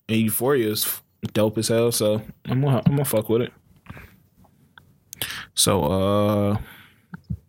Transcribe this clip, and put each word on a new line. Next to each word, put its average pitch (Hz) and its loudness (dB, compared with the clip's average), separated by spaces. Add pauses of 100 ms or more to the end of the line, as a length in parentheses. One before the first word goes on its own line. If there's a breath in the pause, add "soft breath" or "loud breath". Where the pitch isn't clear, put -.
and 113 2
Euphoria 113 2
is 107 -2
f-, - -8 (300)
dope 107 2
as 110 0
hell. 117 2
So 107 0 (240)
I'm 131 0
gonna, 135 2
I'm 143 6
gonna 143 0
fuck 107 0
with 117 2
it. - -8 (2000 loud breath)
So, 98 2
uh, 101 0 (920 loud breath)